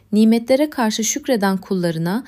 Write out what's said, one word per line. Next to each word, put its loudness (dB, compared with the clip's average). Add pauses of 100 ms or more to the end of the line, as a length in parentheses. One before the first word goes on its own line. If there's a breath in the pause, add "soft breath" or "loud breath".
(120 soft breath)
nimetlere 2
karşı -2
şükreden -2
kullarına -4